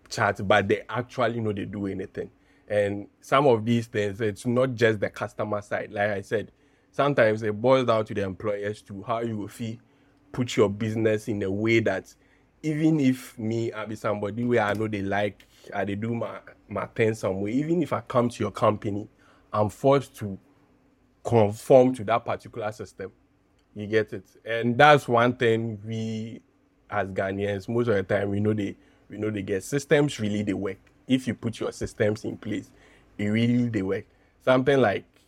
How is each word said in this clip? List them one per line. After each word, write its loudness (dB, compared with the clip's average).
chat, 0
but 4
they 0
actually -2
know -2
they -6
do -6
anything. -8
And -2
some 4
of 4
these 0
things, -4
it's -4
not 0
just 2
the -2
customer -6
side. -8
Like 0
I -4
said, -4
sometimes 2
it -4
boils 4
down 2
to -10
the -2
employers -6
too, -14
how -4
you -6
feel -10
put -4
your 6
business 0
in -2
a -2
way 2
that -4
even 2
if 2
me, -4
I -8
be -10
somebody -4
where 2
I 2
know -2
they -4
like, -4
I -2
dey -4
do -4
my, -8
my -6
thing 0
some -4
way, -4
even 0
if -4
I -2
come 0
to -6
your -4
company, -2
I'm 0
forced 2
to -8
conform 6
to -10
that 0
particular -8
system. -12
You -8
get 0
it? -12
And -2
that's 8
one 4
thing 0
we -8
as -4
Ghanaians, -4
most 0
of 4
the 0
time, 0
we -2
know 2
they, -4
we -14
know -2
they -4
get -4
systems 0
really -2
they -2
work. -6
If 0
you -4
put -6
your -4
systems -2
in -6
place, -8
it -2
really 2
they -2
work. -4
Something 4
like 2